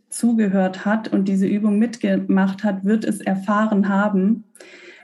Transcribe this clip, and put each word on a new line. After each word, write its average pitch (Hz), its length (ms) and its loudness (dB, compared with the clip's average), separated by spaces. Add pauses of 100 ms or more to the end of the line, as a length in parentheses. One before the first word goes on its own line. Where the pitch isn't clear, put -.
zugehört 202 760 0
hat 220 240 0
und 196 180 0
diese 190 200 0
Übung 208 320 0
mitgemacht 190 840 0
hat, 196 220 -2
wird 220 200 0
es - 160 -4
erfahren 202 680 0
haben, 196 560 2 (580)